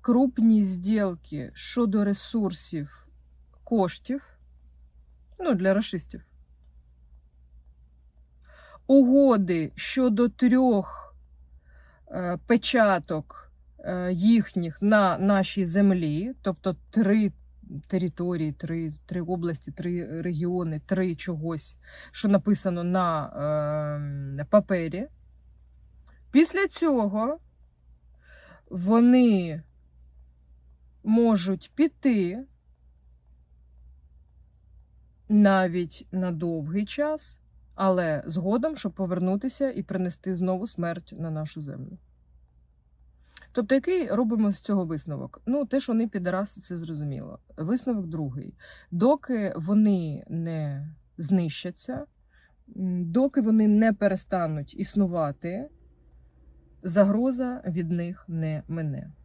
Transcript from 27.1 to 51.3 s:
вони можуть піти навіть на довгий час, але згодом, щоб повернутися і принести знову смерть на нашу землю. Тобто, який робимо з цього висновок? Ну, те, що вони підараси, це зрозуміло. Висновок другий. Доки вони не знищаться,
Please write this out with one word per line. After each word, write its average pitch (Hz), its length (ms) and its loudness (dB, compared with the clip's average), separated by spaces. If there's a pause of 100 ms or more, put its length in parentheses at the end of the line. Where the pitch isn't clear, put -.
вони 202 920 4 (1400)
можуть 214 720 2
піти 240 720 0 (2750)
навіть 185 840 2
на 185 200 -4
довгий 165 540 -4
час, 302 540 -6 (360)
але 180 500 0
згодом, 202 500 -2
щоб 185 180 -8
повернутися 196 800 -2
і 202 120 -8
принести 185 520 -6
знову 185 320 -2
смерть 170 500 -8
на 160 140 -8
нашу 156 300 -8
землю. 147 360 -14 (1500)
Тобто, 240 240 0
який 339 320 0
робимо 220 440 2
з - 80 -6
цього 190 260 -2
висновок? 147 600 -8
Ну, 269 200 0
те, 262 140 -2
що 254 140 -4
вони 226 140 0
підараси, 185 540 -4
це - 140 -10
зрозуміло. 151 640 -8 (180)
Висновок 208 500 -4
другий. 147 460 -8 (380)
Доки 220 640 0
вони 180 760 2
не 156 600 -6 (280)
знищаться, 180 880 -2 (720)